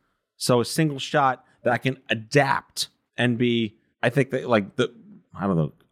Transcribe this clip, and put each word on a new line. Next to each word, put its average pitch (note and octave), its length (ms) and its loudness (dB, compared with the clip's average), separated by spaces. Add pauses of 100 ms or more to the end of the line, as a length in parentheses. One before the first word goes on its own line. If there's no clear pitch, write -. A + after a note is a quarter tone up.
(360)
So B2 240 2
a A2+ 60 0
single D3 340 -2
shot C3+ 460 0 (180)
that A#2+ 180 -2
can C3 160 -2 (120)
adapt - 800 -2 (260)
and A#2+ 220 0
be, A#2 400 0 (260)
I A#2 60 2
think C3 220 0
that, B2+ 180 -4
like, G#2 260 2
the, - 180 -2 (400)
I G2 140 -6
don't F#2+ 80 2
know, D#2+ 160 0 (200)